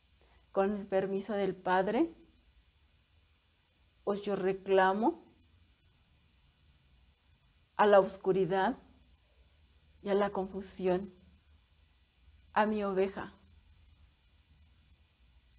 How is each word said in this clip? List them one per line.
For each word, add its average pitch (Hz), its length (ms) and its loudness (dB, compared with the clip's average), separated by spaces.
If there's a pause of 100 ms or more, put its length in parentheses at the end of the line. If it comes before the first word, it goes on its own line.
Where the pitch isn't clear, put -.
(520)
con 196 200 0
el 196 140 -8
permiso 196 480 -2
del 190 200 -2
Padre, 202 600 0 (1900)
os 202 140 -4
yo 196 140 -4
reclamo 190 880 0 (2500)
a 208 120 4
la 202 100 8
oscuridad 190 800 0 (1200)
y 208 100 -8
a 196 40 0
la 202 160 2
confusión, 190 800 -4 (1400)
a 208 140 2
mi 214 180 -2
oveja, 196 500 -4 (2250)